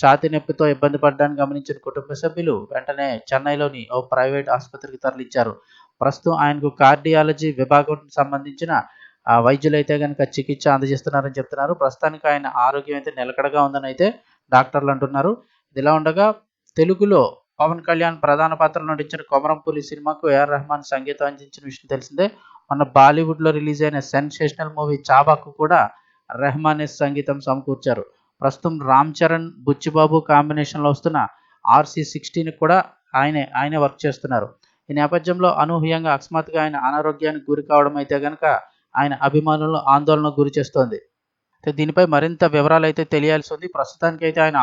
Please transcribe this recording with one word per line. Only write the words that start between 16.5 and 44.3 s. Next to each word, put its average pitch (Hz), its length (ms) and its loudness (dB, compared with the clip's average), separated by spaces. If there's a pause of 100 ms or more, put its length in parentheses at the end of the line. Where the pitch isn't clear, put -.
తెలుగులో 185 440 4 (400)
పవన్ 160 240 0
కళ్యాణ్ 165 380 0
ప్రధాన 156 360 2
పాత్రలో 160 320 0
నటించిన 151 380 -8
కొమరంపులి 151 580 -2
సినిమాకు 151 460 -6
ఏఆర్ 143 220 2
రెహమాన్ 143 360 -6
సంగీతం 139 380 -6
అందించిన 143 400 -20
విషయం 131 240 -18
తెలిసిందే. 139 320 -4 (440)
మొన్న 147 140 0 (140)
బాలీవుడ్లో 156 600 4
రిలీజ్ 151 280 -4
అయిన 147 140 -2 (120)
సెన్సేషనల్ 147 680 -4
మూవీ 147 200 -2 (100)
చావాకు 147 420 4 (120)
కూడా 160 180 4 (500)
రెహమానే 151 560 -2 (140)
సంగీతం 143 380 -2 (100)
సమకూర్చారు. 131 560 -4 (380)
ప్రస్తుతం 139 320 -4 (160)
రామ్ 143 300 4
చరణ్, 165 280 0 (200)
బుచ్చిబాబు 156 500 2 (120)
కాంబినేషన్లో 147 640 2
వస్తున్న 160 240 -2 (460)
ఆర్సీ 151 360 4 (120)
సిక్స్టీన్ 160 380 -8 (100)
కూడా 165 160 4 (440)
ఆయనే, 147 220 0 (160)
ఆయనే 147 260 -2
వర్క్ 139 200 -2
చేస్తున్నారు. 131 440 -4 (400)
ఈ 151 100 -8
నేపథ్యంలో 175 500 0 (120)
అనూహ్యంగా 160 540 -2
అకస్మాత్తుగా 160 500 -4
ఆయన 151 120 -4 (100)
అనారోగ్యానికి 151 640 -4
గురి 147 200 -2
కావడం 147 300 4
అయితే 139 240 -2
గనక 151 200 -6 (500)
ఆయన 143 180 0 (160)
అభిమానులను 151 520 0 (140)
ఆందోళన 151 340 2 (100)
గురి 139 180 0
చేస్తోంది. 127 420 -2 (560)
అయితే - 240 -6
దీనిపై 156 260 2 (100)
మరింత 160 280 0 (140)
వివరాలు 160 320 4
అయితే 156 160 -2 (100)
తెలియాల్సి 151 400 0
ఉంది. 180 220 -10
ప్రస్తుతానికైతే 160 680 -2